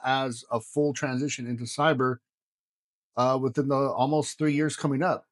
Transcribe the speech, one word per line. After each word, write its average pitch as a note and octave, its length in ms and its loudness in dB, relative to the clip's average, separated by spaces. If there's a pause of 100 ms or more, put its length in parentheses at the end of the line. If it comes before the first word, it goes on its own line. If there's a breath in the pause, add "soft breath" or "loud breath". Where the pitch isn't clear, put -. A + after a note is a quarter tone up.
as C3 480 -2
a A#2 80 0
full D3 340 0
transition C3 540 -4
into A#2+ 160 -6
cyber, B2+ 540 2 (960)
uh, B2+ 260 2
within C3+ 280 0
the C#3 60 2
almost C#3 600 0
three D3+ 160 0
years D3+ 220 0
coming C#3+ 260 -2
up. E3+ 300 -2